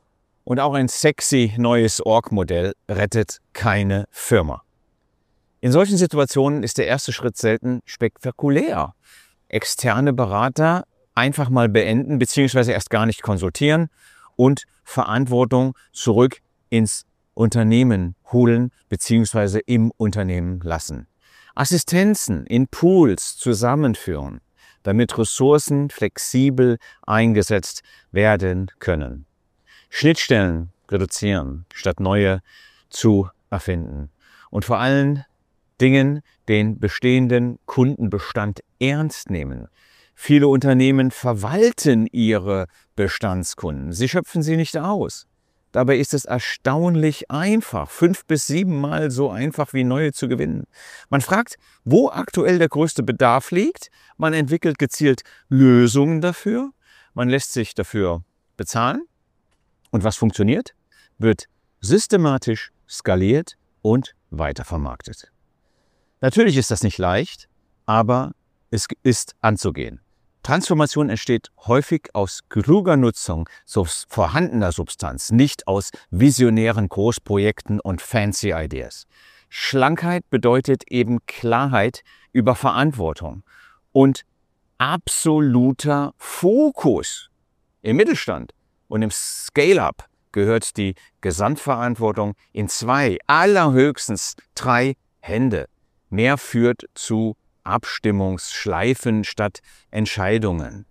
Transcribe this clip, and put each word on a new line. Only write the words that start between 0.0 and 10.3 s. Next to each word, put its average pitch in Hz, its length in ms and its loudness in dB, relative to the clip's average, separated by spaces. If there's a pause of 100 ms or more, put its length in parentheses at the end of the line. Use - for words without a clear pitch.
Und 127 160 -2
auch 139 140 0
ein 135 140 0
sexy 127 720 2
neues 120 460 2
Org-Modell 98 720 0 (160)
rettet 104 500 -2 (140)
keine 101 580 0
Firma. 80 520 -2 (960)
In 123 120 0
solchen 196 260 4
Situationen 143 680 0
ist - 160 -4
der 92 80 0
erste 127 260 -4
Schritt - 240 -6
selten 117 480 -2
spektakulär. 139 1080 -2 (520)
Externe 127 680 -2
Berater 131 720 0 (280)